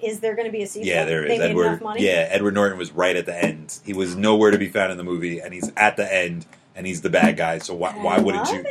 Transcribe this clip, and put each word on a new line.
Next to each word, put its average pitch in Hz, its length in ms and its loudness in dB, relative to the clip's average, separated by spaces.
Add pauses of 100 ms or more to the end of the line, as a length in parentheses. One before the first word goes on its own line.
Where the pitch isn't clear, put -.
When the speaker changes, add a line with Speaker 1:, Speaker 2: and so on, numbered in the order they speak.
Speaker 1:
is 214 180 -6
there 220 160 -2
gonna 226 160 -4
be 214 100 -4
a 196 40 -6
sequel? - 200 -8
Speaker 2:
Yeah, 85 200 0
there 80 180 -2
is. 73 60 0
Speaker 1:
They 78 80 0
made 85 120 2
Speaker 2:
Edward, 87 160 4
Speaker 1:
enough 85 140 -2
money? - 240 -4
Speaker 2:
yeah, 85 260 2
Edward 101 220 0
Norton 101 240 2
was 85 160 -8
right 90 240 2
at 87 80 -2
the 87 180 -4
end. 78 400 -4
He 101 120 -8
was 92 220 -2
nowhere 107 340 6
to 101 80 6
be 98 100 0
found 92 240 0
in 90 60 -8
the 90 60 -8
movie, 85 360 -4
and 90 140 -12
he's 90 200 -8
at 107 220 4
the 98 180 -2
end, 85 300 0 (320)
and 90 100 -10
he's 90 140 -6
the 95 80 -2
bad 82 300 4
guy. 82 200 0
So 92 160 -10
why, 87 180 -4
Speaker 1:
I - 60 -12
Speaker 2:
why 90 200 2
wouldn't - 260 0
Speaker 1:
love - 100 -2
Speaker 2:
you? 539 160 -6